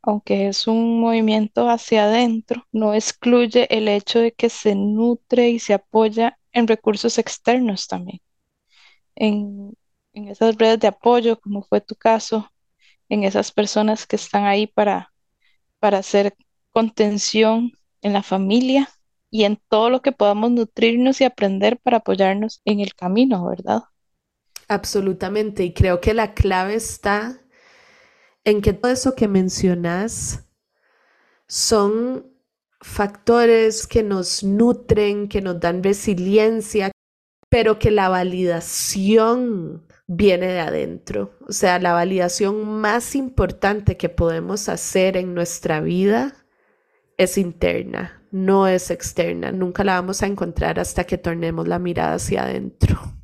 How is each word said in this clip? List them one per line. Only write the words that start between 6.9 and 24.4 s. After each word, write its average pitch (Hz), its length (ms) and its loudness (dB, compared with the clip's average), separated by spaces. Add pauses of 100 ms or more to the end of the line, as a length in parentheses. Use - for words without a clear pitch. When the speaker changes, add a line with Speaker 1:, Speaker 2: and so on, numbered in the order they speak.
Speaker 1:
externos 233 720 -2
también. 180 320 -10 (960)
En, 208 600 -4 (380)
en 208 160 -16
esas 220 280 2
redes 220 240 4
de 220 80 4
apoyo, 233 520 2
como 202 220 -8
fue 208 180 0
tu - 140 -16
caso, 220 560 -2 (580)
en 208 160 0
esas 196 280 -2
personas 214 540 0
que - 100 -2
están 202 280 -4
ahí 202 220 2
para, 196 460 -2 (680)
para 202 200 2
hacer 202 360 0 (360)
contención 220 1000 0 (300)
en 202 100 0
la 202 100 0
familia 247 680 2 (420)
y 214 140 2
en 208 240 0
todo 226 220 4
lo 254 120 0
que 269 100 0
podamos 208 380 2
nutrirnos 240 680 0
y 269 40 6
aprender 208 540 0
para 240 200 0
apoyarnos 196 680 -2
en 208 160 0
el 202 140 -6
camino, 190 520 0
¿verdad? - 360 -4 (840)